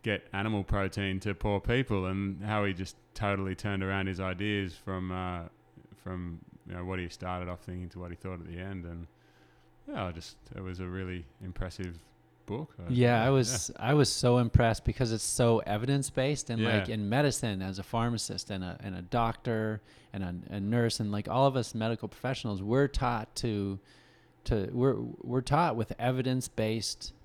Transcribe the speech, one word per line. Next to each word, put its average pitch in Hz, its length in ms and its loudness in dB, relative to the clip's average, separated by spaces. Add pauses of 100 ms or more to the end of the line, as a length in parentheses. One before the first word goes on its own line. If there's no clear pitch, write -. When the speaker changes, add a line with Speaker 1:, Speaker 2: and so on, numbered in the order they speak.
Speaker 1:
get 104 280 -2
animal 101 320 0
protein 95 560 0
to 101 140 -4
poor 101 260 0
people, 117 460 0
and 98 380 -2
how 107 200 0
he 98 100 0
just 90 220 -6 (180)
totally 98 420 0
turned 98 280 -2
around 95 240 0
his 90 140 -4
ideas 95 540 -2
from, 92 360 -6
uh, 90 300 -4 (640)
from, 90 360 -8 (300)
you 95 60 -10
know, 90 100 -6
what 92 140 -4
he 87 100 -4
started 90 400 -6
off 90 120 -8
thinking 90 280 -8
to 90 100 -14
what 90 120 -10
he 87 40 -10
thought 92 240 -10
at 82 80 -14
the 85 120 -10
end. 92 260 -8
And 85 220 -10 (840)
yeah, 247 160 -4
I 87 60 -4
just, 85 260 -12 (180)
it 98 60 -10
was 92 180 -8
a 92 80 -6
really 90 380 -6 (180)
impressive 90 540 -6 (480)
book. 113 340 -8
I, 90 100 -10
Speaker 2:
Yeah, 120 320 6
I 113 40 4
Speaker 1:
yeah, 131 60 4
Speaker 2:
was, 123 440 2
Speaker 1:
yeah. - 140 -6
Speaker 2:
I 139 60 6
was 143 140 6
so 123 280 4
impressed 117 480 4
because 117 260 2
it's 110 120 -2
so 117 360 6
evidence-based, 135 920 0
and, 110 120 2
like, 107 240 4
Speaker 1:
Yeah. 110 60 -2
Speaker 2:
in 104 160 0
medicine, 120 520 2
as 95 180 -4
a 95 40 -6
pharmacist 117 680 -2
and 95 140 -2
a, 90 160 -6
and 95 160 -6
a 90 60 -8
doctor 110 800 0 (320)
and 98 100 -4
a, 90 120 -4 (200)
a 104 60 -2
nurse, 117 400 2
and, 104 100 -2
like, 104 160 -2
all 131 200 4
of 131 100 2
us 120 180 -4
medical 113 320 -2
professionals, 113 540 -4
we're 127 260 4
taught 120 500 -2
to, 101 400 0 (680)
to, 104 260 0
we're, 123 240 4 (260)
we're 127 200 0
taught 143 340 2
with 113 240 -2
evidence-based 123 1120 0 (140)